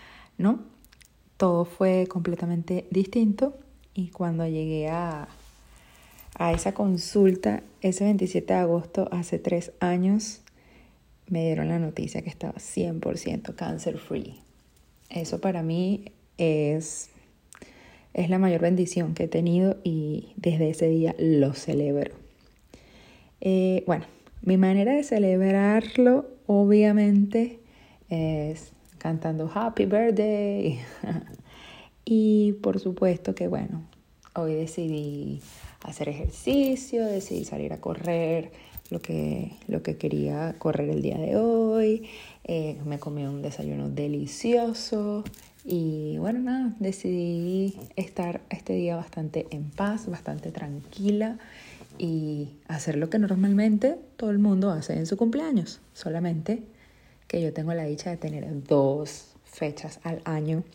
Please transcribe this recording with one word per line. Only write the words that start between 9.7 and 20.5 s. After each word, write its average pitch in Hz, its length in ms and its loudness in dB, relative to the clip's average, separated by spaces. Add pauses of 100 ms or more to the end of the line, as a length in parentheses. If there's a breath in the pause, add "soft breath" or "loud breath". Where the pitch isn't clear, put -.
años, 185 640 2 (880 soft breath)
me 165 160 0
dieron 156 240 0
la 170 100 0
noticia 160 440 -4
que 170 80 -8
estaba - 280 -10
cien 170 400 -4
por - 180 -4
ciento - 380 -8
cancer 160 440 -6
free. - 420 -10 (680)
Eso 165 300 -6
para 175 220 -2
mí 180 440 -2 (320)
es, 156 720 0 (1040 loud breath)
es 175 160 0
la 185 80 4
mayor 175 240 4
bendición 175 500 2
que 165 120 -4
he 165 40 -2
tenido 175 560 2
y 156 520 -4
desde 160 340 2